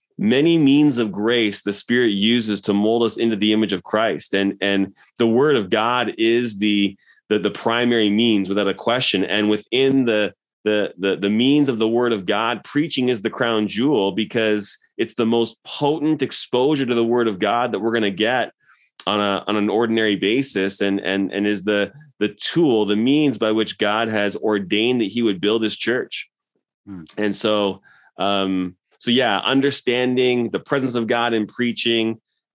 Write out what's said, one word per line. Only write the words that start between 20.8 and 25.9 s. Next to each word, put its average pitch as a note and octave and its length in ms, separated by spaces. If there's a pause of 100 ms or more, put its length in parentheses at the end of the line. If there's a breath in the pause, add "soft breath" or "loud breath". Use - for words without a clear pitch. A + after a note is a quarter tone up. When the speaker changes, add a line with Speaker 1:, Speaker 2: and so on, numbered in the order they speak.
Speaker 1:
and, G2 320
and G2+ 140
is G#2 160
the, G2+ 280 (280 loud breath)
the G#2 100
tool, B2 560
the G#2 100
means C3+ 420
by A2 140
which A2 260
God G#2+ 300
has G#2 300
ordained G#2+ 640
that G#2+ 40
he G#2+ 160
would G2 200
build A2 220
his G#2+ 120
church. - 540 (560)